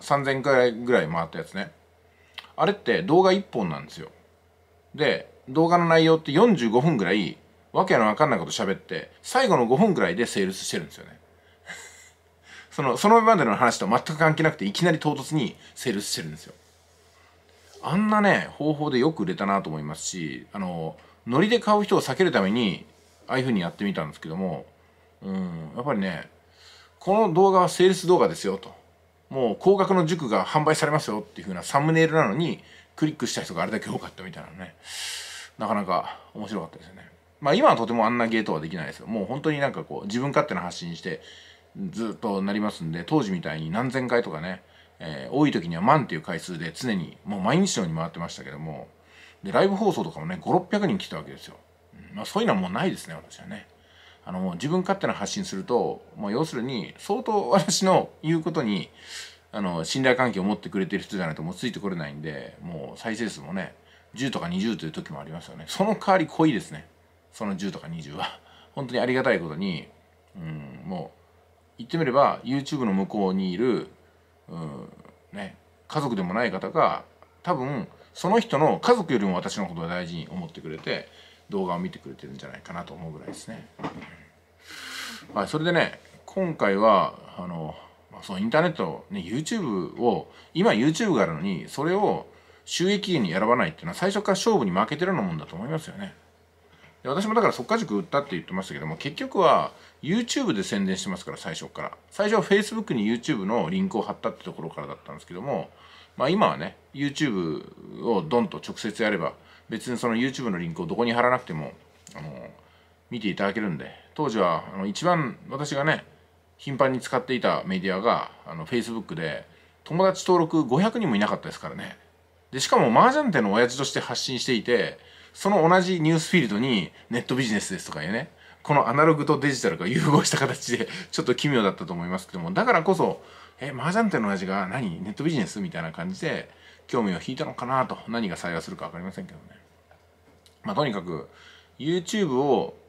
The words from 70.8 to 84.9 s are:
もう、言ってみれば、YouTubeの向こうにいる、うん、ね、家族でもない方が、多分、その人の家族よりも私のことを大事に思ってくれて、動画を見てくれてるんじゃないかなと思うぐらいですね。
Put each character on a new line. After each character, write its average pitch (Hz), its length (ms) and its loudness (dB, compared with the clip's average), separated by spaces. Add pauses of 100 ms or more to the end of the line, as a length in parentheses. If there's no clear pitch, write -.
も 85 280 -8
う、 - 40 -20 (600)
言 117 80 -12
っ - 40 -14
て 165 80 -2
み 165 60 2
れ 135 60 0
ば、 123 320 4
YouTube 135 420 -2
の 104 80 4
向 95 140 2
こ 98 220 0
う 95 60 0
に 95 180 0
い 90 40 -4
る、 101 300 0 (640)
う 85 80 -12
ん、 73 360 -12 (420)
ね、 98 220 -12 (320)
家 151 120 -2
族 127 160 -2
で 95 60 -2
も 87 100 -4
な 113 140 0
い 104 40 0
方 95 200 -6
が、 123 340 0 (380)
多 175 120 0
分、 131 320 -4 (280)
そ - 160 -2
の 233 100 4
人 226 180 0
の 147 220 4
家 247 140 6
族 190 180 -2
よ 123 60 4
り 101 80 2
も 95 80 2
私 87 240 -4
の 98 80 -4
こ 87 80 -10
と 85 80 -6
を 82 40 -6
大 87 200 -4
事 85 100 -8
に 78 140 -8
思 87 160 -8
っ 78 40 -14
て - 120 -16
く 78 80 -10
れ 78 80 -10
て、 110 280 -6 (440)
動 95 160 -2
画 90 80 -2
を 85 40 -4
見 90 120 -4
て - 80 -16
く - 100 -18
れ 67 60 -14
て - 120 -18
る 67 60 -14
ん 69 60 -14
じ 67 80 -16
ゃ - 20 -12
な 65 80 -16
い - 60 -16
か - 100 -16
な 85 120 -8
と - 100 -16
思 82 160 -12
う - 20 -12
ぐ 76 60 -14
ら - 80 -16
い - 20 -12
で 101 60 -10
す - 140 -16
ね。 113 200 -14 (1700)